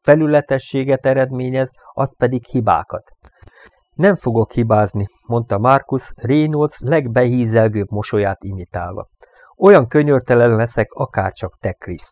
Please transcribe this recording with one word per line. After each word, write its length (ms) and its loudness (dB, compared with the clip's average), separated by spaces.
felületességet 1040 0
eredményez, 640 -2
az 240 -6
pedig 280 -2
hibákat. 680 -4
Nem 220 2
fogok 360 -2
hibázni, 540 0
mondta 320 -4
Marcus, 580 0
Reynolds 640 -2
legbehízelgőbb 1120 0
mosolyát 540 -4
imitálva. 640 -12
Olyan 300 6
könyörtelen 720 2
leszek, 360 -2
akárcsak 680 -6
te, 120 -4
Chris. 400 -14